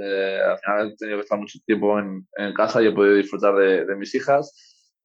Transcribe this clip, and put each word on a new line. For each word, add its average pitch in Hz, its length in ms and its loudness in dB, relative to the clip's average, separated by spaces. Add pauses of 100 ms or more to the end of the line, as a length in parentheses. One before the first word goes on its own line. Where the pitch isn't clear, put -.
Eh, 98 400 -2
al 92 160 0
final 104 340 -2
he 104 40 -20
tenido 107 220 -6
que 104 40 -6
estar 104 160 -4
mucho 104 280 -14
tiempo 104 320 2
en, 98 280 -8 (100)
en 101 180 -6
casa 107 280 2
y 110 40 4
he 101 60 4
podido 101 220 4
disfrutar 101 420 2
de, 95 280 4
de 98 120 -4
mis 101 180 -8
hijas. - 800 -4 (100)